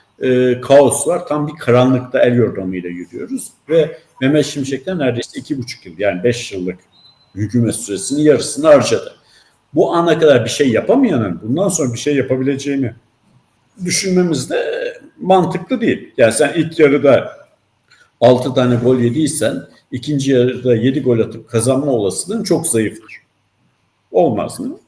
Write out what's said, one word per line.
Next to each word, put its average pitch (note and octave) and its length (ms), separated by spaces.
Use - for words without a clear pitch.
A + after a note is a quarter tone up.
e, B2+ 420
kaos C3+ 460
var. E3+ 200
Tam D3 200
bir D3+ 60
karanlıkta B2+ 640
el B2 160
yordamıyla F#2 540
yürüyoruz. F2 580
Ve D#3 300
Mehmet C#3+ 240
Şimşek'ten C#3+ 540
neredeyse A#2+ 400
iki - 180
buçuk - 280
yıl, F2 120
yani F#2 260
beş A#2+ 280
yıllık F2+ 280
hükümet G#2 400
süresinin G2+ 460
yarısını D3 460
harcadı. A#2 480
Bu E3 200
ana E3+ 260
kadar C#3+ 260
bir - 40
şey C#3 200
yapamayanın A#2+ 720
bundan D#3 260
sonra D3 240
bir A2+ 60
şey D3 160
yapabileceğini C3 800
düşünmemiz F3+ 640
de - 440
mantıklı F#3 640
değil. - 360
Yani A2+ 140
sen C#3+ 220
ilk D#3+ 260
yarıda C#3 520
altı B2 320
tane B2 220
gol A#2+ 240
yediysen A#2+ 640
ikinci C3+ 400
yarıda B2 440
yedi C3 260
gol A#2+ 180
atıp - 300
kazanma C3 420
olasılığın A#2+ 520
çok - 240
zayıftır. - 460
Olmaz A#2+ 480
mı? G3 280